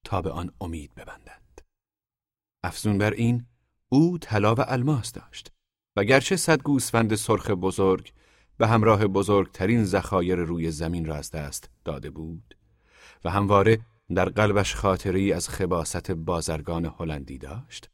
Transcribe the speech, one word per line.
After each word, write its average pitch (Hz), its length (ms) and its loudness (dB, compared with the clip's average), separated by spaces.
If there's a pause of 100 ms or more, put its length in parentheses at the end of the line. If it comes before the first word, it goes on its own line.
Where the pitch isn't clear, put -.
تا 92 160 -2
به 90 100 -4
آن 87 300 -8
امید 82 340 -10
ببندد. - 640 -20 (1040)
افزون 104 340 -2
بر 107 140 2
این، 120 340 0 (440)
او 165 280 4
طلا 107 380 2
و 131 120 0
الماس 127 440 -2
داشت - 400 -20 (440)
و 101 80 2
گرچه 131 320 4
صد 160 260 2
گوسفند 117 540 0
سرخ 107 340 -2
بزرگ 95 640 0 (440)
به 113 100 2
همراه 110 400 4
بزرگترین 98 800 2
ذخایر 92 500 0
روی 82 360 -2
زمین 82 340 -4
را 78 100 -6
از 73 160 -10
دست 73 380 -10 (160)
داده 76 240 -8
بود 80 480 -14 (680)
و 85 60 -4
همواره 101 560 4 (300)
در 92 140 2
قلبش 104 460 0
خاطره‌ای 95 580 2
از 87 160 -4
خباثت 87 640 -4
بازرگان 82 720 -4
هلندی 71 520 -8
داشت 80 560 -16